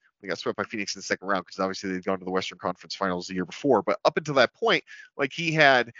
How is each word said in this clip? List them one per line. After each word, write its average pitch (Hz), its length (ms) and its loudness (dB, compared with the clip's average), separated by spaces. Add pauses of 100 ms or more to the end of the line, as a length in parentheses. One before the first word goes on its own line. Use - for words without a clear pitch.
(220)
they 98 60 -12
got 87 100 -4
swept 110 200 -6
by 104 60 -4
Phoenix 101 320 -8
in 98 40 -14
the 92 40 -14
second 95 260 -4
round 95 160 -2
'cause - 140 -14
obviously 95 320 -4
they'd 92 120 -4
gone 95 160 -2
to 90 60 -16
the 92 60 -6
Western 92 260 -2
Conference 90 360 -8
Finals 90 340 -4
the 92 80 -8
year 90 100 -2
before. 120 360 2
But - 220 -2
up 151 140 2
until 151 180 -4
that 123 180 4
point, 208 300 0 (320)
like, 139 160 -2
he 165 220 -4
had 131 460 6